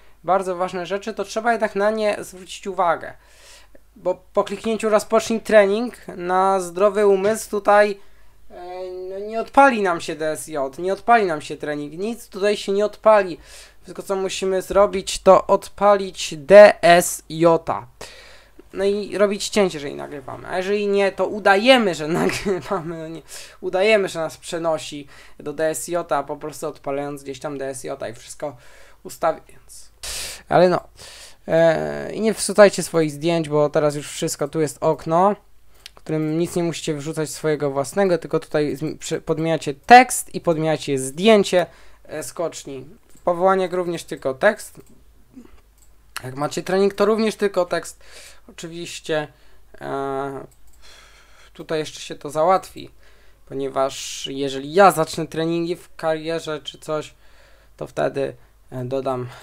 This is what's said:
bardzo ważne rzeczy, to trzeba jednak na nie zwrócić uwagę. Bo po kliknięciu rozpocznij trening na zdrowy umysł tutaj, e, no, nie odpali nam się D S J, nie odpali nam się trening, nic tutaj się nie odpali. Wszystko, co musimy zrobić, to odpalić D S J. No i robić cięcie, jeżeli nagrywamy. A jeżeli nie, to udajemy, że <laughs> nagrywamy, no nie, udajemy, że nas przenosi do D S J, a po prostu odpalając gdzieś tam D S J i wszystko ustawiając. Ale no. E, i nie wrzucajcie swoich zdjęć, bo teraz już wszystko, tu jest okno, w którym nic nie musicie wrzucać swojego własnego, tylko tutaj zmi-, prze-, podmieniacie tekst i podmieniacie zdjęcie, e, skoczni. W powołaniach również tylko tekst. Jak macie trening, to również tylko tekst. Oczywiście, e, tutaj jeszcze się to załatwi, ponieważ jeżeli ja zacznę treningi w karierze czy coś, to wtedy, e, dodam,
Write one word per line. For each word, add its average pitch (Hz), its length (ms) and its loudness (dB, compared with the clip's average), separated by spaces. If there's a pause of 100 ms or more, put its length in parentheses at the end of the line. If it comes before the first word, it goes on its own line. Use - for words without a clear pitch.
(240)
bardzo 185 320 0
ważne 175 300 -4
rzeczy, 202 280 -6
to 196 100 -6
trzeba 226 280 -2
jednak 214 240 -2
na 202 140 2
nie 214 300 -2
zwrócić - 460 -14
uwagę. 180 460 0 (840)
Bo 180 260 -4 (100)
po 196 120 2
kliknięciu 214 440 -4
rozpocznij 214 520 0
trening 214 540 4 (220)
na 185 440 2
zdrowy 190 460 2
umysł 196 440 2
tutaj, 208 500 4 (500)
e, 208 40 -18 (560)
no, 190 80 -10
nie 220 220 -6
odpali 240 420 4
nam 170 180 0
się 165 160 -8
D 156 140 -4
S 151 180 -8
J, 139 300 -6
nie 185 140 -2
odpali 214 340 2
nam 151 160 -4
się 151 140 -10
trening, 147 360 -6
nic 208 360 -8
tutaj 202 280 0
się 202 160 -4
nie 202 120 2
odpali. 202 540 4 (440)
Wszystko, 185 200 -16
co 196 140 -4
musimy 190 460 -2
zrobić, 190 560 2
to - 280 8
odpalić 196 920 0
D 196 460 10
S 170 460 4
J. 165 400 2 (1040)
No 190 120 -4
i 202 340 -2
robić 202 300 0
cięcie, 180 300 2
jeżeli 139 160 -10
nagrywamy. 135 540 -12
A 156 80 -6
jeżeli 202 300 -2
nie, 196 260 2
to 190 140 -2
udajemy, 208 680 4
że 151 200 -6
<laughs> 165 100 0
nagrywamy, 175 760 -4
no 160 100 -12
nie, 160 140 -14 (380)
udajemy, 190 480 2
że 165 100 -8
nas 156 180 -6
przenosi 156 720 -6 (300)
do 147 140 -10
D 160 160 -2
S 156 200 -6
J, 170 240 -4
a 143 100 0
po 143 140 -8
prostu 151 320 -10
odpalając 143 540 -8
gdzieś 139 180 -12
tam 143 180 -8
D 135 100 -8
S 135 160 -10
J 135 260 -8
i - 40 -12
wszystko - 420 -12 (460)
ustawiając. - 920 -6 (560)
Ale 175 200 6
no. 175 120 2 (680)
E, 156 640 2
i - 80 -6
nie 214 140 0
wrzucajcie 196 480 4
swoich 160 280 0
zdjęć, 156 380 -2
bo 147 220 2
teraz 147 240 0
już 147 160 -8
wszystko, 156 380 -4
tu 160 120 -4
jest 143 200 -2
okno, 165 560 2 (580)
w - 0 -
którym 156 440 -4
nic 170 180 -2
nie 175 60 0
musicie 165 320 -4
wrzucać 151 360 -6
swojego 147 400 -2
własnego, 165 480 0
tylko 160 220 -4
tutaj 151 360 -2
zmi-, 151 220 -6
prze-, 156 220 -6
podmieniacie 156 540 -2
tekst - 600 2
i 185 60 -6
podmieniacie 151 580 -2
zdjęcie, 180 680 2 (380)
e, 151 180 -10
skoczni. 143 640 -10 (300)
W - 60 -20
powołaniach 185 500 2
również 175 320 -4
tylko - 300 -6
tekst. - 460 -2 (1400)
Jak 131 100 -12
macie 147 280 -6
trening, 196 320 2
to 196 100 2
również 220 320 2
tylko 202 280 0
tekst. - 400 -8 (460)
Oczywiście, 160 800 -8 (520)
e, 139 640 -6 (1080)
tutaj 165 260 -6
jeszcze 151 220 -8
się - 140 -12
to 147 160 -12
załatwi, 175 600 0 (580)
ponieważ 135 840 -6
jeżeli 139 440 -6
ja 196 160 8
zacznę 156 360 -4
treningi 165 500 -4
w - 200 -20
karierze 160 640 -6
czy - 180 -16
coś, 156 360 -6 (640)
to - 100 -10
wtedy, 139 480 -4 (360)
e, 127 140 -8
dodam, 127 440 -4 (140)